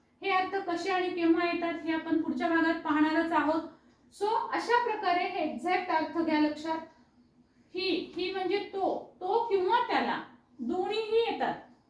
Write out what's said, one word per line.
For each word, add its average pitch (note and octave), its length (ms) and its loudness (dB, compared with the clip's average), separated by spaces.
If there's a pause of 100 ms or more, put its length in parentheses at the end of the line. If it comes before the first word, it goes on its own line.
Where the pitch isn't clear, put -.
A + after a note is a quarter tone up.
(220)
हे F#4+ 80 -2
अर्थ F#4 260 2
कसे F4 340 -4
आणि F4+ 200 0
केव्हा E4+ 360 2
येतात E4+ 280 -2
हे D#4+ 200 -4
आपण D#4+ 280 0
पुढच्या E4+ 280 -2
भागात E4 320 2
पाहणारच D#4 500 2
आहोत. D#4 300 2 (600)
So G#4 60 2
अशा A#4 560 2
प्रकारे F#4+ 400 0
हे F#4 160 -4
एक्झॅक्ट F4+ 520 -2
अर्थ D#4+ 260 -2
घ्या D#4+ 220 2
लक्षात. D4+ 380 0 (960)
ही, F#4 440 -2
ही F#4 140 -2
म्हणजे F#4+ 260 0
तो, - 580 -4
तो A4+ 340 0
किंवा G4 380 2
त्याला, D#4 340 0 (380)
दोन्हीही G4+ 580 0
येतात. G#4 360 0 (360)